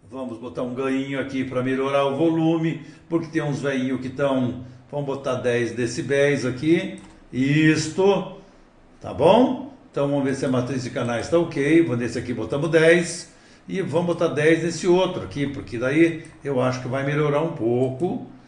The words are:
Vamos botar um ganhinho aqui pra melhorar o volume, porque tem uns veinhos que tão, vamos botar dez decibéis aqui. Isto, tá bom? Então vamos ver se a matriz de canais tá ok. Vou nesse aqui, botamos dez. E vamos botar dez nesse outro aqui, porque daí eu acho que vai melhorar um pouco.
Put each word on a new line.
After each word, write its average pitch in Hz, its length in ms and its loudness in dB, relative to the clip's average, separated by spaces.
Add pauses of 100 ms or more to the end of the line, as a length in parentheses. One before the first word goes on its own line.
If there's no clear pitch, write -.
(100)
Vamos 120 280 -10
botar 123 240 -10
um 123 100 -6
ganhinho 135 480 -2
aqui 131 240 -4
pra 127 180 -4
melhorar 135 440 0
o 135 100 -2
volume, 160 640 2 (280)
porque 165 160 0
tem 156 160 -4
uns 143 180 -2
veinhos 131 400 -2
que 127 80 -8
tão, 131 560 -2 (260)
vamos 147 140 -4
botar 135 300 -4
dez 120 380 0
decibéis 131 760 0
aqui. 165 520 0 (320)
Isto, 156 1080 2 (640)
tá 104 100 -10
bom? 196 600 4 (160)
Então 143 180 -2
vamos 143 160 0
ver 135 100 0
se 151 120 -4
a - 20 0
matriz 123 360 -2
de 117 40 -6
canais 120 400 -4
tá 165 100 4
ok. 160 460 4
Vou 120 140 -2
nesse 120 200 -4
aqui, 123 140 -6
botamos 143 380 -4
dez. 165 680 4 (320)
E 180 140 -4
vamos 160 240 -2
botar 170 220 0
dez 151 340 4
nesse 170 240 -4
outro 180 380 2
aqui, 139 240 -4
porque - 280 -10
daí 156 480 2 (200)
eu 139 160 -2
acho 127 200 0
que - 60 -10
vai 135 180 -4
melhorar 147 380 0
um 165 100 -4
pouco. 127 720 -2 (240)